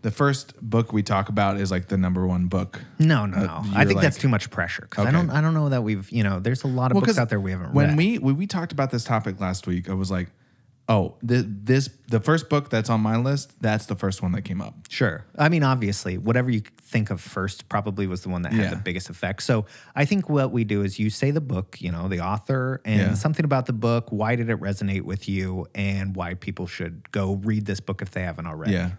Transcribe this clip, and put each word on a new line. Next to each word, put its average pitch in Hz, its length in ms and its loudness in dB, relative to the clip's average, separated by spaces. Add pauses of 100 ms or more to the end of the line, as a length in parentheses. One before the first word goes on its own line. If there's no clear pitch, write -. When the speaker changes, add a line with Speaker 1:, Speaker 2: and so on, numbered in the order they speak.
Speaker 1:
the 110 80 0
first 139 500 0
book 113 320 0
we 104 100 2
talk 98 240 0
about 101 320 2
is, 98 100 0
like, 90 200 -2
the 95 80 0
number 92 280 2
one 90 200 2
book? 92 360 -2 (160)
Speaker 2:
No, 156 280 4
no, 95 120 -2
Speaker 1:
Uh, 101 80 2
Speaker 2:
no. - 20 -2 (260)
I 104 80 2
Speaker 1:
you're - 80 8
Speaker 2:
think 98 120 4
that's 139 140 4
Speaker 1:
like - 60 -8
Speaker 2:
too 135 80 4
much 110 200 2
pressure - 400 -4
'cause 101 160 0
I 104 40 2
Speaker 1:
Okay. 147 80 4
Speaker 2:
don't, 175 120 2
I 143 120 2
don't 160 120 2
know 151 160 2
that 127 140 2
we've, 104 260 -2
you 113 140 2
know, 98 160 2
there's 117 240 -2
a 143 40 -2
lot 127 240 2
of - 40 4
Speaker 1:
Well, 196 60 6
Speaker 2:
books 220 120 4
Speaker 1:
'cause 165 60 2
Speaker 2:
out 117 100 2
there 104 100 0
we 95 120 -2
haven't 90 220 -6
Speaker 1:
when 143 160 6
Speaker 2:
read. 147 80 4
Speaker 1:
we, 202 220 4
when 135 180 2
we 196 100 -2
talked 175 240 -4
about 139 200 0
this 117 120 -2
topic 107 380 -2
last 92 260 -2
week, 90 220 -2
I 95 40 -2
was 95 160 0
like, 90 200 -2 (580)
"Oh, 101 280 2 (100)
thi-, 120 220 2
this, 113 420 0 (200)
the 113 100 2
first 151 300 2
book 143 200 0
that's 113 200 0
on 113 120 2
my 110 160 2
list, 139 440 0
that's 107 240 2
the 101 100 -4
first 92 280 -2
one 90 80 0
that 92 120 -2
came 95 180 -4
up." - 120 -10 (160)
Speaker 2:
Sure. 87 360 -2 (120)
I 151 120 4
mean, 165 140 4
obviously, 101 540 0
whatever 123 320 2
you 110 120 0 (200)
think 107 280 -2
of 92 120 -4
first - 480 -6
probably 101 380 -2
was 90 140 -4
the 92 80 -8
one 90 120 -2
that 85 120 -2
had 110 100 4
Speaker 1:
Yeah. 92 80 0
Speaker 2:
the 82 60 -4
biggest 92 320 -4
effect. 92 340 -6
So 110 220 2 (300)
I 143 100 2
think 196 240 0
what 139 220 2
we 117 120 2
do 104 200 2
is 98 160 -4
you 107 100 2
say 135 220 0
the 151 100 0
book, 95 400 -4
you 90 100 -4
know, 85 180 -4
the 92 120 -2
author, 127 640 -2
and 107 160 2
Speaker 1:
Yeah. 107 120 2
Speaker 2:
something 156 320 0
about 135 220 2
the 127 60 -2
book. 117 360 0
Why 110 260 0
did 117 140 -2
it 107 100 0
resonate 98 440 -2
with 95 260 -6
you, 92 460 -2
and 98 400 -2
why 87 180 -6
people 92 340 -8
should 85 440 -10
go 98 220 -2 (100)
read 107 220 0
this 98 160 -4
book 92 200 -8
if 92 100 -10
they 92 120 -4
haven't 82 240 -6
already? 80 260 -2
Speaker 1:
Yeah. 90 260 0